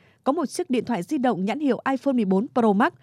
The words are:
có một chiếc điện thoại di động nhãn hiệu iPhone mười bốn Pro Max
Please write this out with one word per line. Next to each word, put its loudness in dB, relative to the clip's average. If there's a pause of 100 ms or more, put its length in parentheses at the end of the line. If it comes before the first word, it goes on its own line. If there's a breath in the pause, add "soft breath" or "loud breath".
(240 soft breath)
có 2
một -2
chiếc -6
điện 0
thoại -2
di -4
động 0
nhãn -4
hiệu 0 (100)
iPhone 0
mười 2
bốn 2
Pro 4
Max 2 (100)